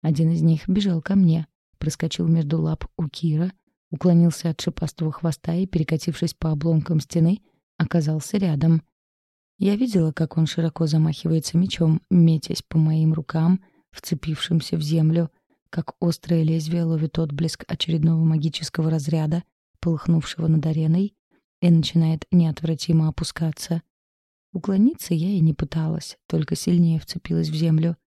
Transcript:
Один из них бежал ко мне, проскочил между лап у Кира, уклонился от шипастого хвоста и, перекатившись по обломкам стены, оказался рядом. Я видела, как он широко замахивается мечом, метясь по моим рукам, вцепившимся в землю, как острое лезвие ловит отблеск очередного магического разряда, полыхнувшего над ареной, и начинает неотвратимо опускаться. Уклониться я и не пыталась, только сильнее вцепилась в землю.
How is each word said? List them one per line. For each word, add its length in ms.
Один 300
из 100
них 260
бежал 340
ко 140
мне, 320
проскочил 500
между 340
лап 240
у 100
Кира, 440
уклонился 580
от 120
шипастого 500
хвоста 440
и, 100
перекатившись 680
по 180
обломкам 480
стены, 420
оказался 600
рядом. 460
Я 180
видела, 380
как 240
он 80
широко 420
замахивается 680
мечом, 520
метясь 520
по 160
моим 360
рукам, 480
вцепившимся 880
в 40
землю, 480
как 300
острое 440
лезвие 400
ловит 360
отблеск 480
очередного 560
магического 680
разряда, 540
полыхнувшего 680
над 180
ареной, 480
и 80
начинает 640
неотвратимо 760
опускаться. 720
Уклониться 600
я 180
и 100
не 120
пыталась, 720
только 300
сильнее 440
вцепилась 500
в 40
землю. 440